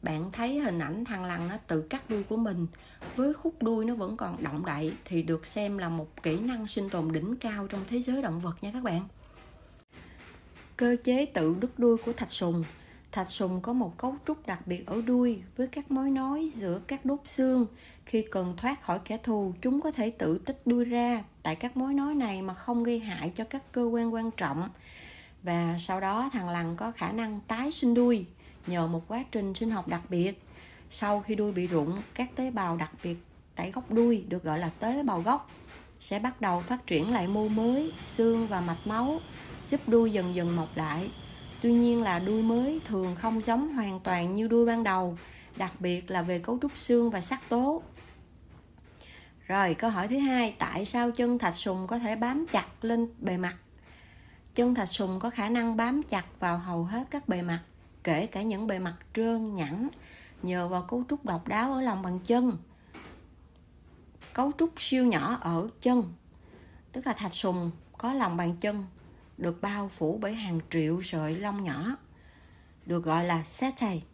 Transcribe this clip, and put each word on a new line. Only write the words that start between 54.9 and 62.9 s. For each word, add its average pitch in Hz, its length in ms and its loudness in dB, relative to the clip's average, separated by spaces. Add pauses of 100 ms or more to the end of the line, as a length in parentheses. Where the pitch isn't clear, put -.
có 233 100 -2
khả 214 180 -2
năng 233 280 2
bám 247 260 2
chặt - 380 -4
vào 175 180 2
hầu 175 260 -2
hết 226 260 -4
các 285 180 -6
bề 180 140 0
mặt, 170 180 -2 (440)
kể 165 220 2
cả 196 160 -6
những 220 240 -2
bề 202 120 0
mặt 175 160 -4 (200)
trơn 220 400 0
nhẵn, 180 340 -2 (540)
nhờ 180 260 -2
vào 180 140 -2
cấu 240 260 -2
trúc 294 160 -4
độc 175 240 -2
đáo 233 240 0
ở 262 80 0
lòng 214 220 0
bàn 180 220 -2
chân. 240 320 4 (1800)